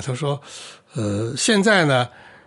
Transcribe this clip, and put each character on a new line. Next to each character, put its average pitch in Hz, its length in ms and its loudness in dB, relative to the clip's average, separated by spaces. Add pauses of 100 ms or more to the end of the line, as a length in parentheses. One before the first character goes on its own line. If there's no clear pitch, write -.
他 135 100 -4
说 143 260 -4 (540)
：“呃， 110 400 -4
现 214 260 2
在 196 220 4
呢， 127 260 2 (380)